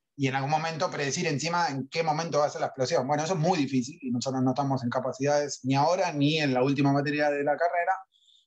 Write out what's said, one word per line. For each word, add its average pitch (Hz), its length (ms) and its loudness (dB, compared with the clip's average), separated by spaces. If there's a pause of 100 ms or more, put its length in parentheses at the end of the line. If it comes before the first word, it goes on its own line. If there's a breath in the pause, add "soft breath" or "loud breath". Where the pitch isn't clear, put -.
(160)
Y 139 120 -2
en 131 80 -2
algún 139 160 -2
momento 160 400 -2
predecir 147 340 -2
encima 160 440 0
en 135 200 -6
qué 165 140 -2
momento 156 340 0
va 147 80 4
a 139 40 0
ser 156 120 -6
la 135 60 0
explosión. 131 400 0
Bueno, 151 160 0
eso 165 100 0
es 170 60 0
muy 175 180 4
difícil 131 420 -2
y 127 120 -6
nosotros 127 320 -2
no 131 80 2
estamos 135 320 -2
en 120 80 -2
capacidades 139 720 -2
ni 131 100 0
ahora 170 400 2
ni 147 260 2
en 143 140 0
la 123 80 2
última 139 320 2
materia 147 380 2
de 143 120 -2
la 143 140 0
carrera 175 360 0 (540 soft breath)